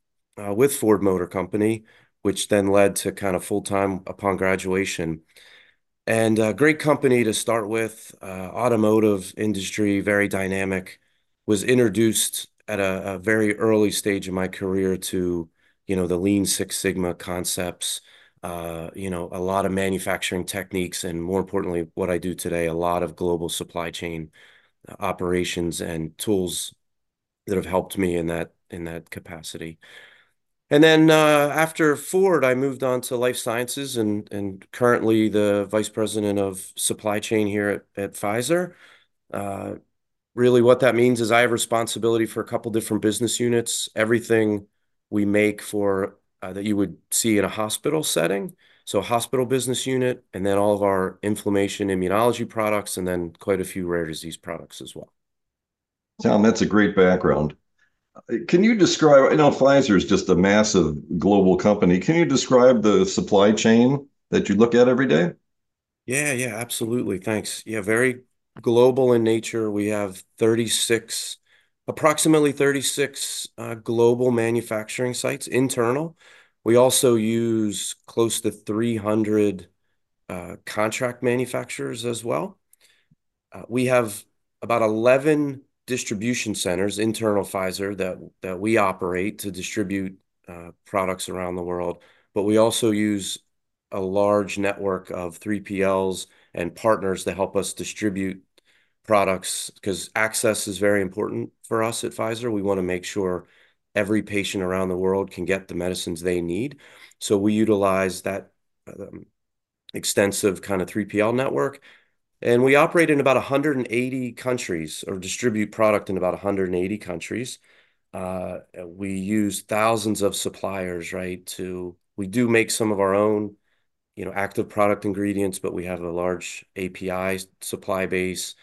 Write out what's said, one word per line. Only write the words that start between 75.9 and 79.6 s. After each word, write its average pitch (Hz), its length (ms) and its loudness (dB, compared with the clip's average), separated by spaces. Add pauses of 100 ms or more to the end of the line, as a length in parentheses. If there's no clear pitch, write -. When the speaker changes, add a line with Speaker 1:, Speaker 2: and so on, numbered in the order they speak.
Speaker 1:
We 113 120 6
also 127 380 6
use 110 800 0 (100)
close 113 360 0
to 107 100 -2
three 113 440 -4
hundred, 104 720 0 (640)